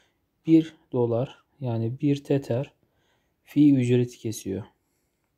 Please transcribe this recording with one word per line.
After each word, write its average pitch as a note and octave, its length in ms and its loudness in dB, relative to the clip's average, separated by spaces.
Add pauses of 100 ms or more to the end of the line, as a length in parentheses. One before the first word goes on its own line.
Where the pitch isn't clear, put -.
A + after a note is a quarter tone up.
(460)
bir D#3+ 300 2 (160)
dolar, A#2+ 520 -4 (160)
yani A#2 420 -6
bir C#3+ 220 -2
tether C#3 480 -4 (720)
fi D3 320 4
ücreti B2 420 0
kesiyor. G#2 460 -8 (760)